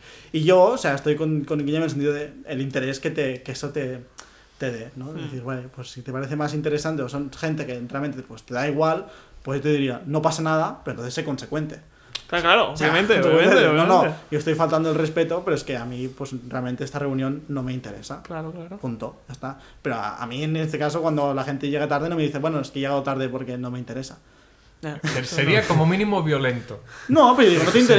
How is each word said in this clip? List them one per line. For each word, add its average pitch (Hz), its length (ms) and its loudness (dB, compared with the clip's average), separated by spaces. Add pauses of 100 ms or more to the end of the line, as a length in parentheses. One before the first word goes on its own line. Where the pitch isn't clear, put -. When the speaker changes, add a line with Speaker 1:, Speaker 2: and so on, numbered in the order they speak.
(320)
Speaker 1:
Y 156 120 -2
yo, 180 200 8
o 240 160 4
sea, 143 160 0
estoy 147 200 0
con, 156 280 -2
con 151 160 -4
Guillem 147 160 -2
en 160 80 0
el 160 80 0
sentido 143 220 0
de 147 200 -8 (140)
el 135 140 -6
interés 135 380 -4
que 156 120 -4
te, 131 320 -4
que - 80 -10
eso 143 180 -8
te, 131 360 -6 (520)
te 131 140 -4
dé, 113 240 -10
¿no? 131 140 -12
Es 170 120 -10
Speaker 2:
Mm. - 40 -10
Speaker 1:
decir, 120 180 -10
"Vale, 127 320 -8
pues 123 160 -14
si 127 100 -14
te 135 100 -12
parece 135 240 -6
más 151 200 -2
interesante 151 480 -2
o 120 60 -8
son 143 220 -6
gente 156 360 -4
que 123 120 -8 (100)
realmente, 139 340 -6
pues, 113 180 -18
te - 140 -10
da 135 120 -2
igual", 160 380 0 (380)
pues 135 160 -4
yo - 40 -6
te 151 100 2
diría, 135 340 0
"No 151 160 0
pasa 160 180 0
nada, 160 420 0
pero 131 100 -6
entonces 120 200 -10
sé 165 100 -4
consecuente". 151 560 -6 (480)
Speaker 2:
Claro, 175 160 -2
claro, 170 280 4
Speaker 1:
O 151 60 -8
sea, 156 120 2
Speaker 2:
obviamente, 185 300 4
Speaker 1:
<laughs> - 0 -
no, 135 80 4
Speaker 2:
obviamente, 180 400 8
Speaker 1:
no, 151 60 4 (120)
no, 185 140 8
Speaker 2:
obviamente. 156 200 2 (120)
Speaker 1:
yo 147 80 0
estoy 156 160 0
faltando 160 340 2
el 156 60 2
respeto, 165 500 0
pero 170 100 0
es - 80 -2
que 131 140 -6
a 117 80 -8
mí, 123 220 -6
pues, 131 240 -10 (180)
realmente 127 340 -6
esta - 140 -8
reunión 139 520 -2
no 139 120 -4
me 127 100 -4
interesa. 120 520 -10
Speaker 2:
Claro, 160 280 -10
claro. 175 260 -14
Speaker 1:
Punto, 117 400 -10 (100)
ya 131 60 -16
está. 131 260 -12 (240)
Pero 120 140 -4
a, 104 260 -6
a - 20 -6
mí, 127 180 -6
en 156 120 -2
este 156 240 -2
caso, 151 240 -2
cuando 147 320 0
la 135 80 -2
gente 143 260 -6
llega 147 180 -2
tarde, 151 220 -2
no 170 60 -4
me 156 80 0
dice, 143 160 -2
"Bueno, 156 200 -2
es 127 120 -8
que 139 80 -8
he - 20 -2
llegado 139 220 -2
tarde 135 260 -2
porque 123 300 -8
no 123 100 -8
me 123 80 -8
interesa". 123 400 -10 (640)
Speaker 2:
Ya, 151 220 -8
Speaker 3:
Ser-, 147 200 -2
Speaker 2:
eso - 120 -8
Speaker 3:
sería 160 260 2
Speaker 2:
no. 214 60 -2
Speaker 3:
como 160 180 4
mínimo 190 380 2
violento. 127 560 -2 (300)
Speaker 1:
No, 262 280 8
pero 226 140 10
digo, 160 120 6
"No 170 80 2
te 226 80 8
Speaker 3:
<laughs> 247 60 6 (140)